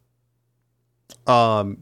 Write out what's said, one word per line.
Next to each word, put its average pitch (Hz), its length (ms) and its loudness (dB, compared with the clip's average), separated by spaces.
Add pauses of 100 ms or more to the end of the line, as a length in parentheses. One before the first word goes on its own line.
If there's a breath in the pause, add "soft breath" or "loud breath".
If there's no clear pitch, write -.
(1300)
Um, 110 540 0